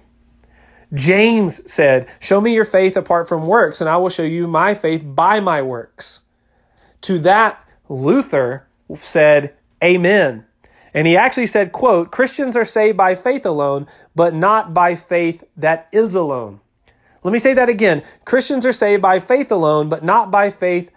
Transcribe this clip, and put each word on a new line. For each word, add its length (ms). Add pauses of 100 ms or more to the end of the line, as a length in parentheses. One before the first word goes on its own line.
(920)
James 800
said, 360 (120)
"Show 200
me 140
your 120
faith 300
apart 320
from 200
works, 340
and 80
I 80
will 120
show 140
you 240
my 280
faith 300
by 340
my 220
works." 600 (800)
To 180
that, 400 (300)
Luther 800 (340)
said, 520 (300)
"Amen." 640 (480)
And 140
he 100
actually 300
said, 240
quote, 400
"Christians 440
are 100
saved 300
by 200
faith 300
alone, 420 (280)
but 200
not 380
by 200
faith 500 (140)
that 340
is 220
alone." 460 (640)
Let 80
me 80
say 160
that 140
again. 340 (220)
"Christians 400
are 80
saved 280
by 180
faith 320
alone, 380
but 140
not 260
by 220
faith 460